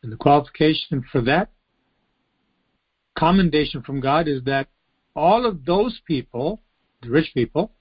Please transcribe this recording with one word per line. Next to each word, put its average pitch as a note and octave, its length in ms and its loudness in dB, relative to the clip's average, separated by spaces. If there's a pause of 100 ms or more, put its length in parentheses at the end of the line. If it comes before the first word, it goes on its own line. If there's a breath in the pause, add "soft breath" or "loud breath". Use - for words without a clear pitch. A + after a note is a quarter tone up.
And A2+ 100 -12
the A2+ 60 -14
qualification D3 920 0
for C3 100 0
that D3+ 300 0 (1600)
commendation D#3 680 2
from C3+ 180 -6
God D3+ 260 0
is C3+ 180 -4
that C3+ 240 -2 (460)
all G#3+ 300 2
of E3+ 200 -4
those G#3 420 0
people, C#3+ 560 -4 (400)
the A#2 80 -8
rich D#3+ 240 2
people C#3+ 460 -2